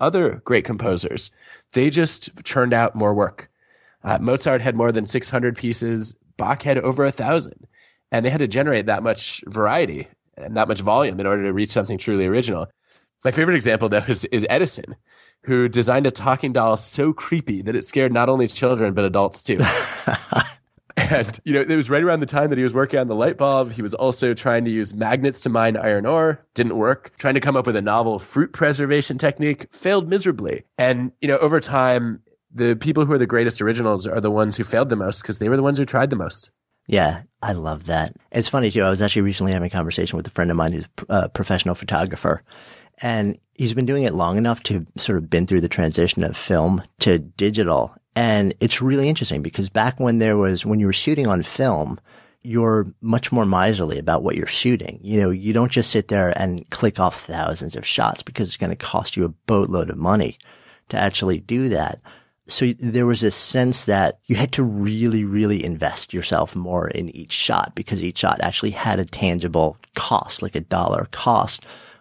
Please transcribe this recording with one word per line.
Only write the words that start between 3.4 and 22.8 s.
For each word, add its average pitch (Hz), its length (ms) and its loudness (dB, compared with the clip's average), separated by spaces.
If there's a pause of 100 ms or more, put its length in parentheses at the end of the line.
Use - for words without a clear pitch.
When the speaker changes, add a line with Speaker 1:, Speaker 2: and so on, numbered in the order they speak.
Speaker 1:
Uh, - 160 0
Mozart 131 400 2
had 117 160 -2
more 117 140 4
than 110 160 0
six 120 240 -2
hundred 120 260 0
pieces. 117 600 -2 (200)
Bach 120 260 -2
had 135 160 2
over 131 260 0
a 139 60 2
thousand. - 560 -4 (460)
And 117 120 0
they 127 60 2
had 151 100 0
to 139 60 2
generate 117 400 0
that 104 160 0
much - 440 -4
variety 104 600 -2 (300)
and 90 180 -12
that 110 140 2
much 98 140 -2
volume 104 360 0
in 98 80 -4
order 101 180 0
to 98 80 0
reach 101 180 -2
something 104 260 -2
truly 98 300 0
original. 98 420 0 (560)
My 135 60 2
favorite 160 260 2
example, 113 320 2
though, 104 180 2
is, 117 200 -2
is 107 240 0
Edison, - 460 -2 (480)
who 123 220 2
designed 123 400 2
a 131 40 4
talking 131 420 0
doll 113 240 2
so 151 380 -2
creepy 120 480 -4
that 110 120 -4
it 123 120 -2
scared 131 260 2
not 120 160 2
only 127 200 2
children, 113 440 2
but 98 140 0
adults, 98 360 0
too. - 220 0
<laughs> - 20 4 (1300)
And, 113 460 0
you 151 80 -2
know, 139 80 2
it 156 160 0
was 131 140 0
right 143 120 2
around 170 180 2
the 139 60 -2
time 147 220 0
that 139 100 0
he 127 60 2
was 123 80 0
working 135 260 0